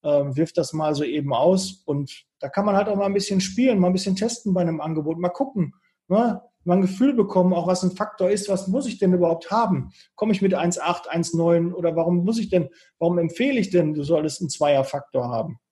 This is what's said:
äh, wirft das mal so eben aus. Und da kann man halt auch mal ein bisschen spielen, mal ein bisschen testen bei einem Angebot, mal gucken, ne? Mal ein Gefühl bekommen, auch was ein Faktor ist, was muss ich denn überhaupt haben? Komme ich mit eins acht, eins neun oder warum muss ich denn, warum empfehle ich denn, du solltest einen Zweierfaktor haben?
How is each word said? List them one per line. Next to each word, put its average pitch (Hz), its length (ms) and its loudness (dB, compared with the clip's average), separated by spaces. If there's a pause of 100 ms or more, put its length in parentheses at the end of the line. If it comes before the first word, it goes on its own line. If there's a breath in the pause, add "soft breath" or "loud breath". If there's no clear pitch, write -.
äh, 151 60 -4 (260)
wirft 160 220 0
das 160 160 -2
mal 156 200 0
so 143 100 -2
eben 139 300 -2
aus. 185 520 2
Und 143 400 -6 (140)
da 147 100 -8
kann 196 160 -2
man 208 100 2
halt 202 140 2
auch 202 80 0
mal 196 80 0
ein 196 80 0
bisschen 196 260 0
spielen, 233 400 0
mal 180 80 4
ein 180 60 2
bisschen 185 240 -2
testen 220 360 -2
bei 185 80 2
einem 165 200 -2
Angebot, 156 360 -4
mal 175 120 -2
gucken, 214 440 -4 (360 soft breath)
ne? 214 320 0 (240)
Mal 175 100 2
ein 196 60 4
Gefühl 247 320 2
bekommen, 185 400 2
auch 170 120 -2
was 180 180 0
ein 180 100 0
Faktor - 360 -2
ist, 202 200 -2
was 185 180 -2
muss 254 200 -2
ich 208 120 -8
denn 185 140 4
überhaupt 170 380 0
haben? 190 420 0 (220 loud breath)
Komme 214 180 0
ich 196 80 0
mit 190 120 2
eins 170 240 0
acht, 175 320 -4
eins 165 240 -4
neun 170 400 2
oder 170 220 -2
warum 175 300 2
muss 226 140 0
ich 190 100 -4
denn, 175 180 2 (320 soft breath)
warum 175 200 2
empfehle 240 380 0
ich 196 120 0
denn, 160 240 2
du 147 100 -4
solltest 151 380 -2
einen 160 80 -4
Zweierfaktor 135 800 0
haben? 113 300 -6 (120)